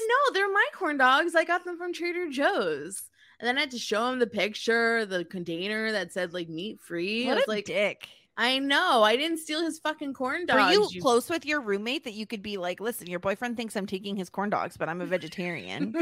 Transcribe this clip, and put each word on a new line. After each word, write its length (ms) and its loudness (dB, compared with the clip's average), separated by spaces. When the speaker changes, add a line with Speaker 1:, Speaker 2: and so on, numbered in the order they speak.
Speaker 1:
"No, 280 4
they're 180 2
my 220 4
corn 220 0
dogs. 360 4
I 120 4
got 200 -2
them 140 -8
from 140 -6
Trader 360 -4
Joe's." 800 -2
And 80 -4
then 100 0
I 40 2
had 100 -4
to 80 -8
show 320 0
him 80 -2
the 80 4
picture, 800 0
the 180 -2
container 680 -4
that 200 -4
said, 180 -4
like, 160 -6
meat 320 -8
free. 460 -4
Speaker 2:
What 60 0
Speaker 1:
I 60 2
was 100 4
Speaker 2:
a 20 -4
Speaker 1:
like, 160 -2
Speaker 2:
dick. 420 -2
Speaker 1:
I 220 2
know. 440 4
I 120 6
didn't 240 0
steal 220 -4
his 180 -2
fucking 340 -4
corn 380 -4
Speaker 2:
Were 80 6
you 300 6
Speaker 1:
dogs, 40 -8
you 120 -6
Speaker 2:
close 240 4
with 160 -2
your 160 0
roommate 420 -2
that 100 -8
you 140 -6
could 140 -8
be 160 -6
like, 220 -2
"Listen, 300 -4
your 100 -4
boyfriend 380 -2
thinks 180 -6
I'm 120 -2
taking 280 -6
his 140 -4
corn 200 -2
dogs, 280 -2
but 120 -4
I'm 120 -6
a 40 -4
vegetarian"? 960 -4